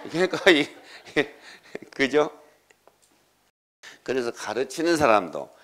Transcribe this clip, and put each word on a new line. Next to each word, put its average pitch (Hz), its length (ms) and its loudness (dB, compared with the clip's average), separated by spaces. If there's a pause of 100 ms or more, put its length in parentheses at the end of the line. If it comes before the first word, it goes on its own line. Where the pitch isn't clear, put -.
그러니까 180 420 2
이, 143 160 4 (480)
<laughs> - 760 -8
그죠? 139 400 0 (1700)
그래서 123 280 -4
가르치는 156 640 -4
사람도 98 520 2 (140)